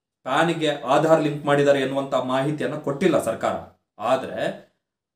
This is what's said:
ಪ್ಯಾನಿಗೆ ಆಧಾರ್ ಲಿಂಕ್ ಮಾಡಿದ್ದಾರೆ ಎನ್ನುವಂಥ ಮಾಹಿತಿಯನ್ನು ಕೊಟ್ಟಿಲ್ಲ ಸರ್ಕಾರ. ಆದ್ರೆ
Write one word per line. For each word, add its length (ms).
ಪ್ಯಾನಿಗೆ 460
ಆಧಾರ್ 540
ಲಿಂಕ್ 240
ಮಾಡಿದ್ದಾರೆ 340
ಎನ್ನುವಂಥ 340
ಮಾಹಿತಿಯನ್ನು 680
ಕೊಟ್ಟಿಲ್ಲ 420
ಸರ್ಕಾರ. 640
ಆದ್ರೆ 720